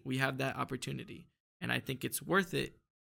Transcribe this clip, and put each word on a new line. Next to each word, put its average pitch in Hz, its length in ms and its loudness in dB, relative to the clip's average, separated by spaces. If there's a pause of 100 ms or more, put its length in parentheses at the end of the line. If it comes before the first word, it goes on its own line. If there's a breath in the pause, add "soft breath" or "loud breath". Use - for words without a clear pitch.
We 131 140 0
have 135 200 2
that 135 180 0
opportunity. 131 720 -4 (340)
And 120 100 -2
I 123 80 4
think 127 260 -4
it's - 180 -2
worth 175 320 2
it 135 220 0 (360)